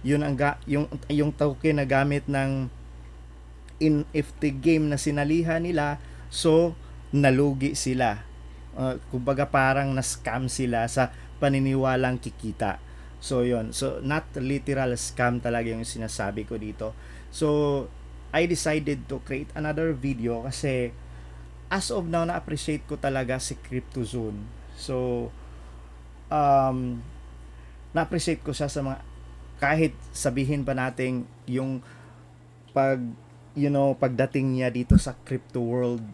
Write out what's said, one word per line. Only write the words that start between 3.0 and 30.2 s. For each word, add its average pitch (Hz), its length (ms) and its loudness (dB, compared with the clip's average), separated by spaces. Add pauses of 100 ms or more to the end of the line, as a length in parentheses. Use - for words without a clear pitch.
N 151 320 4
F 147 240 0
T 151 160 0
game 156 340 4
na 147 140 2
sinalihan 156 580 2
nila, 151 380 0 (320)
so 165 480 4 (340)
nalugi 139 640 4
sila. 127 500 0 (480)
Ah, 131 240 -2 (160)
kumbaga 131 380 0
parang 135 420 4
na-scam 127 560 -2
sila 120 400 0
sa 123 240 2 (320)
paniniwalang 131 760 2
kikita. - 580 -4 (400)
So 127 240 2
yun, 117 320 0
so 135 240 -2
not 143 400 -2
literal 135 560 0
scam 123 480 0
talaga 117 320 0
yung 113 80 -6
sinasabi 110 640 -4
ko 117 80 -6
dito. 107 400 -6 (380)
So 147 520 2 (440)
I 160 160 4
decided 151 640 0
to 135 140 -4
create - 320 -6
another 151 340 0
video 120 540 -2
kasi 127 480 0 (760)
as 190 220 0
of 190 180 -2
now, 170 160 2
na-appreciate 160 640 -2
ko 147 80 -6
talaga 131 460 -2
si - 180 -6
CryptoZone. 113 840 -4 (320)
So, 123 500 -2 (1040)
um, 131 720 4 (880)
na-appreciate 165 540 0
ko 143 100 -4
siya 143 160 -2
sa - 140 -4
mga, 135 140 -4 (600)
kahit 156 340 4 (220)
sabihin 139 480 0